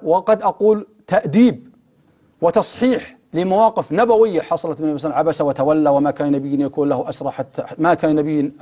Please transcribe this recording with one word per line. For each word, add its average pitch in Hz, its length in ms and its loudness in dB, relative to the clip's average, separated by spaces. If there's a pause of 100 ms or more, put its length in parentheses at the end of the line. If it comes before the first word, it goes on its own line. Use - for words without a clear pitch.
وقد 185 400 0
أقول 208 440 0 (200)
تأديب 185 600 2 (720)
وتصحيح 220 760 0 (180)
لمواقف 190 580 0
نبوية 220 480 2
حصلت 160 400 -4
من 160 60 -2
النبي 147 120 -2
صلى 147 100 -6
الله 131 100 -4
عليه 156 100 0
وسلم، 156 160 0
عبس 139 140 -2
وتولى 151 320 2
وما 143 200 2
كان 143 220 -2
نبي 139 220 -4
أن 139 60 0
يكون 143 280 -2
له 131 200 -2
أسرى 139 220 -8
حتى، - 340 -8 (140)
ما 165 160 2
كان 156 200 0
نبي 151 260 0
أن 139 220 -4